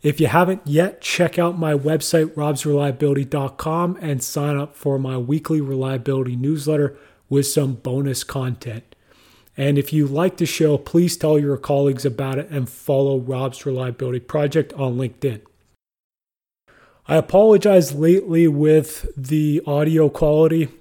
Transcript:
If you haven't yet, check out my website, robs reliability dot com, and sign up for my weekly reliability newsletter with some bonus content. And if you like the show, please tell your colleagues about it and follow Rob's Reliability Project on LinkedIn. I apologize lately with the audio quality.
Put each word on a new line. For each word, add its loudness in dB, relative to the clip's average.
If 0
you 4
haven't 0
yet, 0
check -2
out 0
my 0
website, 0
robs -4
reliability 0
dot -6
com, -2
and -4
sign -2
up -8
for -2
my -4
weekly -2
reliability -2
newsletter -2
with 2
some -2
bonus -4
content. -8
And 0
if -2
you 2
like 0
the 0
show, 2
please 0
tell 2
your 0
colleagues 0
about -4
it -10
and -4
follow 0
Rob's -6
Reliability -4
Project -2
on -4
LinkedIn. -6
I 2
apologize 6
lately 4
with 2
the 0
audio 2
quality. 2